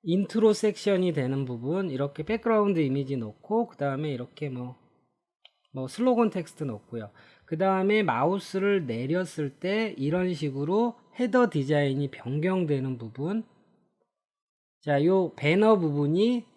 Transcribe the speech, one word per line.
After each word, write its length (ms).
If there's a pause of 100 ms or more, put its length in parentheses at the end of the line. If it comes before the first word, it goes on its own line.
인트로 500
섹션이 600
되는 320
부분 440
이렇게 340
백그라운드 540
이미지 380
놓고 520
그 100
다음에 340
이렇게 380
뭐, 260 (960)
뭐 160
슬로건 400
텍스트 360
놓고요. 460 (360)
그 100
다음에 460
마우스를 800
내렸을 640
때 480
이런 380
식으로 600 (240)
헤더 320
디자인이 600
변경되는 880
부분. 460 (1400)
자, 220
요 320
배너 420
부분이 640 (120)